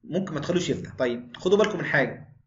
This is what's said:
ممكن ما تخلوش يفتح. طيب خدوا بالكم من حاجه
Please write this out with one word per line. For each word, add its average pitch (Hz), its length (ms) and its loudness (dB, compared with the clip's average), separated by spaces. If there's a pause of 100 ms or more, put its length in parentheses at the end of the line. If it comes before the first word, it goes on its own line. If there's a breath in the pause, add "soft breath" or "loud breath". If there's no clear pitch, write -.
ممكن 160 300 -2
ما 143 60 -2
تخلوش 170 300 0
يفتح. - 260 -4
طيب 123 420 -2
خدوا 190 200 4
بالكم 208 200 4
من 147 80 -4
حاجه - 480 0 (140)